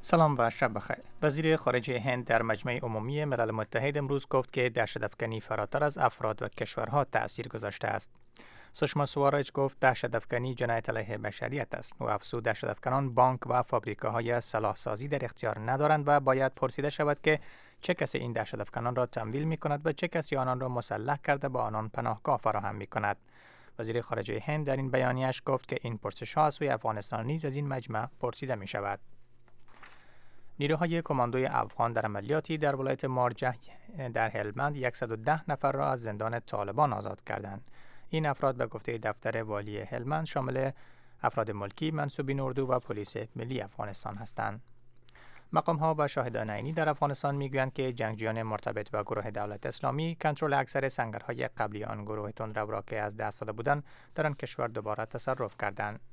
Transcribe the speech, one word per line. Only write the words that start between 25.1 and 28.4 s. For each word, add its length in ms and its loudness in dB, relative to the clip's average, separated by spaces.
گفت 220 0
که 140 -2
این 160 -4
پرسش‌ها 480 0
از 80 4
سوی 160 -2
افغانستان 560 -2
نیز 200 -2
از 100 -2
این 120 -2
مجمع 400 -2
پرسیده 360 -2